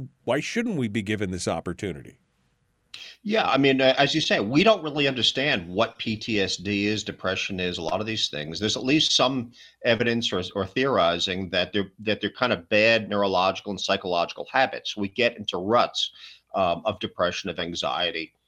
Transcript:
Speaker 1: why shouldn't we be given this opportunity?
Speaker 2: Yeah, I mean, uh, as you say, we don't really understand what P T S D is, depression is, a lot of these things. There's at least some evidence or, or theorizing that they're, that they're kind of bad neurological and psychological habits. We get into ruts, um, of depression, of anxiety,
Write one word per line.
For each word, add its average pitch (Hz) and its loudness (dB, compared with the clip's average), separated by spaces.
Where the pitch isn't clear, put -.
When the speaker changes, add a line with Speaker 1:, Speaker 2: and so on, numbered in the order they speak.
Speaker 1:
why 127 0
shouldn't 226 -2
we 127 0
be 107 -2
given 101 -2
this 92 -4
opportunity? 82 -6
Speaker 2:
Yeah, - 0
I 131 2
mean, 135 6
uh, 131 8
as 139 4
you 156 2
say, 175 0
we 127 2
don't 208 6
really 147 0
understand 123 0
what 101 0
P 110 -4
T 107 -2
S 95 0
D 101 -2
is, 107 -2
depression 95 -4
is, 90 -4
a 85 -6
lot 85 -2
of 107 -6
these 110 -2
things. 78 -8
There's 107 0
at 113 -6
least 151 2
some 127 0
evidence 117 2
or, 90 -2
or 95 -2
theorizing 92 0
that - -2
they're, 101 -2
that 104 -2
they're 101 -2
kind 123 -2
of 85 -6
bad 110 4
neurological 98 2
and 95 -6
psychological 90 -2
habits. - -2
We 101 -4
get 117 0
into - -8
ruts, 101 0
um, 87 0
of 101 -2
depression, 90 -4
of 85 -8
anxiety, 82 -4